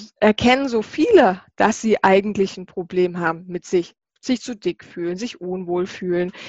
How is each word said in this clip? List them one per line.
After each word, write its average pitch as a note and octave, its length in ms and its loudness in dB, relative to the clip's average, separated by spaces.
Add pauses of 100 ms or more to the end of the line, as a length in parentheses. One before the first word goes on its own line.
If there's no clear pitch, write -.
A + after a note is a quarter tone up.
(200)
erkennen A#3+ 480 4
so A#3 140 -2
viele, D4 580 4 (160)
dass G3+ 240 0
sie A3 220 0
eigentlich G3 540 2
ein F#3 100 -14
Problem F3+ 520 -4
haben E3 280 -4
mit F3 200 -10
sich, F3 280 -2 (260)
sich B3+ 200 -2
zu B3 160 -12
dick - 280 -8
fühlen, F3 320 -8
sich A#3 240 -12
unwohl F3+ 460 -4
fühlen. F3+ 460 -4 (160)